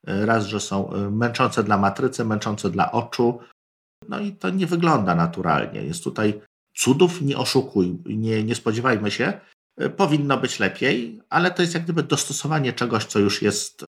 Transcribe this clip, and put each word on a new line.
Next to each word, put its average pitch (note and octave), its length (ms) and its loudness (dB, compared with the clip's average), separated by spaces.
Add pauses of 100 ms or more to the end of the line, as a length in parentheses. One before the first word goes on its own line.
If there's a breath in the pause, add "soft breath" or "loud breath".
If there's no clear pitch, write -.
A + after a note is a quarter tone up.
y, G2+ 180 0
raz, A2 200 2
że G#2 140 -4
są, G2 340 -4
y, G2+ 160 -2
męczące A2+ 540 0
dla G#2 140 2
matrycy, A#2 460 0
męczące G#2+ 460 -2
dla F2+ 220 -2
oczu, A#2+ 460 0 (720 loud breath)
no G#3 120 -6
i G3+ 120 -6
to F#3+ 180 -6
nie F#3 160 0
wygląda D#3 480 2
naturalnie. E2+ 680 0
Więc D2+ 200 -8
tutaj G#2+ 380 -2 (360 loud breath)
cudów E3+ 460 4
nie C#3 140 0
oszukuj-, G#2 680 0
nie, A2 380 0
nie A#2 100 0
spodziewajmy A2+ 560 0
się. D#3+ 300 -2 (420 loud breath)
Y, - 80 0
powinno C#3+ 460 2
być A#2+ 240 -2
lepiej, A#2 600 0 (100)
ale F3 200 2
to F3+ 120 0
jest E3+ 120 0
jak E3+ 80 -2
gdyby E3 200 -2
dostosowanie C#3+ 680 -2
czegoś, A#2 320 -2
co - 140 -2
już G2+ 240 2
jest - 500 -2